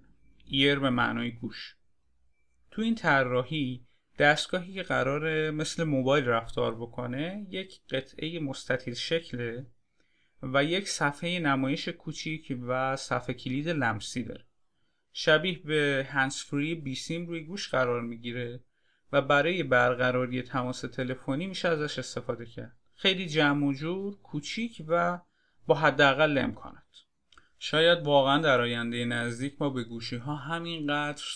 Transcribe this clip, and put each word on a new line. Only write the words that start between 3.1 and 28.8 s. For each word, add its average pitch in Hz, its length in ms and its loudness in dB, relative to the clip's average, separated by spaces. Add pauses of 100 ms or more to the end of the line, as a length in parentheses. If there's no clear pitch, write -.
دستگاهی 160 540 2
که 185 100 -6
قراره 151 680 0
مثل 156 320 -4
موبایل 139 420 2
رفتار 117 500 0
بکنه، 127 760 -8
یک 185 300 -10 (100)
قطعهٔ 156 500 -6
مستطیل 131 540 -4
شکله 123 720 -4 (800)
و 135 200 2
یک 180 260 -2
صفحهٔ 170 500 -2
نمایش 139 500 0
کوچیک 156 680 -8 (100)
و 131 280 0
صفحهٔ 127 380 -4
کلید 135 360 -4
لمسی 123 540 -2
داره. - 220 -12 (680)
شبیه 160 520 2
به 143 440 0
هندزفری 143 680 -2
بی 139 200 -8
سیم 170 320 -6
روی 165 160 -8
گوش 180 260 -10
قرار 123 320 0
می‌گیره 120 580 -8 (520)
و 143 100 4
برای 147 420 2
برقراری 127 800 2
تماس 127 400 -4
تلفنی 131 680 -4
می‌شه 185 200 -4
ازش 151 320 -2
استفاده 120 460 -8
کرد. 117 320 -14 (180)
خیلی 190 300 0
جمع 147 420 4
و 139 60 2
جور، 185 500 -6
کوچیک 220 640 -8
و 175 320 2 (480)
با 151 80 8
حداقل 147 600 6
امکانات. - 460 -4 (760)
شاید 165 460 4
واقعاً 139 320 6
در 143 240 4
آیندهٔ 120 440 -2